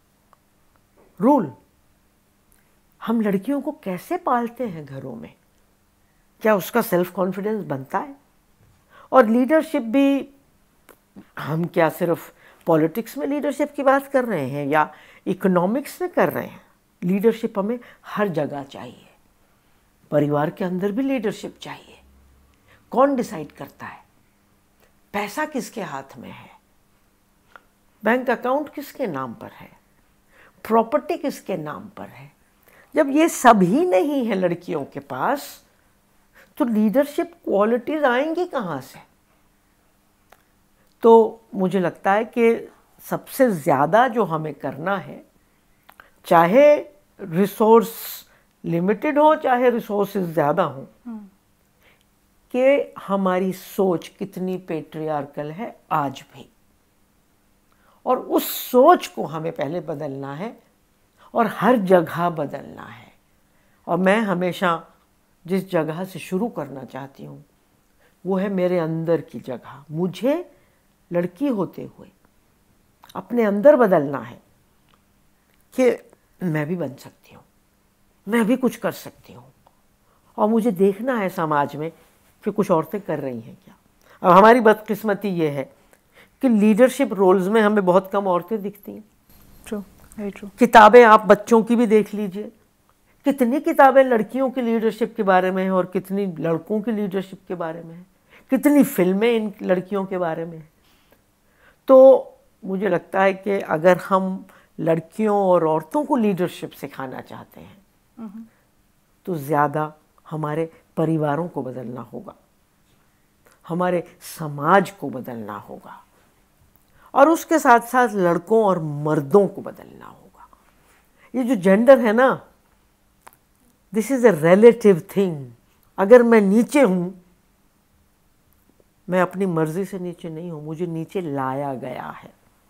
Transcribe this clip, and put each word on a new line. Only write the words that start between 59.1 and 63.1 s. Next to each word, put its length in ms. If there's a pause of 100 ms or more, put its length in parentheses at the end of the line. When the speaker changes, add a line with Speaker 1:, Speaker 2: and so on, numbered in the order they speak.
Speaker 1:
हमें 260
पहले 280
बदलना 560
है 360 (640)
और 140
हर 300
जगह 520
बदलना 540
है। 300 (760)